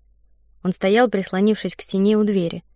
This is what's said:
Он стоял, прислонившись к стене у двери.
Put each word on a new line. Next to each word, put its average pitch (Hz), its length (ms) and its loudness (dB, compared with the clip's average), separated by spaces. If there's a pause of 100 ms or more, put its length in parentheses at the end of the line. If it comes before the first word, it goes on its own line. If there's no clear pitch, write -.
(640)
Он 185 100 -2
стоял, 220 360 2
прислонившись 196 640 -2
к - 80 -18
стене 196 340 0
у 214 80 2
двери. 175 380 -2 (140)